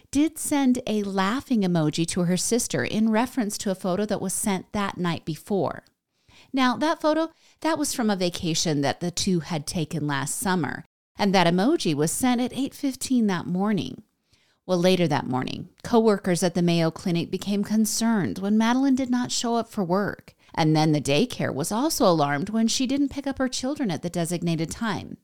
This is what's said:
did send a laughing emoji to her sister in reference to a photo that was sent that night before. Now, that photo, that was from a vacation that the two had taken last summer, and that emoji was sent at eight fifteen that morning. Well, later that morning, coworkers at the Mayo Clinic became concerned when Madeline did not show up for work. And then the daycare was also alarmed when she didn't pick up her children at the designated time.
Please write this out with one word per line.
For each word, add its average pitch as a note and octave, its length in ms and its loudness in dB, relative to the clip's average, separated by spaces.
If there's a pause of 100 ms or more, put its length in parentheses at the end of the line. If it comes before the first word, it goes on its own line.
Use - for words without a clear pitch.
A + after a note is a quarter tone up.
(120)
did D#4 260 0
send C4+ 500 2
a G#3+ 160 -2
laughing G3 580 0
emoji E3 460 2
to F3+ 160 0
her F3+ 140 2
sister G3 460 0
in A3 280 0
reference G#3+ 460 0
to G3+ 140 -4
a F#3 40 -2
photo F#3 300 -2
that G#3 160 -2
was F#3+ 120 -4
sent - 400 -4
that G3+ 240 -4
night F3 260 -4
before. D#3+ 600 -4 (680)
Now, B3+ 240 2
that D4+ 240 0
photo, D#4+ 280 2 (300)
that D#4 180 0
was D4 160 -2
from A3 160 0
a G3+ 60 2
vacation E3+ 680 0
that C3+ 180 -2
the E3+ 120 -4
two F3 300 0
had D3 260 -6
taken D3+ 400 -4
last C#3 280 -4
summer, F3+ 500 -4 (320)
and G3+ 160 2
that F3+ 140 6
emoji F#3 460 2
was D3 180 2
sent B3 300 0
at A#3+ 120 -4
eight C4+ 200 -4
fifteen B3+ 540 0
that F3+ 180 0
morning. F#3 580 -2 (600)
Well, F#3 140 2
later F3+ 280 4
that D3 200 0
morning, C3 420 -4 (140)
coworkers G3+ 600 2
at F3 120 2
the F3+ 60 2
Mayo E3+ 300 4
Clinic E3+ 400 -2
became G3+ 320 -2
concerned G#3+ 760 0
when G#3 180 2
Madeline B3+ 380 4
did B3+ 140 0
not B3 220 0
show A#3+ 240 -2
up A3+ 140 -2
for G#3 140 -2
work. F3+ 500 -2 (200)
And D#3 220 4
then D#3 160 4
the D3 100 2
daycare D3 520 0
was C3 180 -4
also C4 340 0
alarmed D3+ 440 2
when A3+ 180 0
she B3+ 200 0
didn't C#4 240 0
pick C#4 160 -8
up C4+ 100 -6
her C4 100 0
children B3+ 440 -4
at C3+ 100 -4
the F3 80 -4
designated E3 600 -2
time. F#3+ 520 -6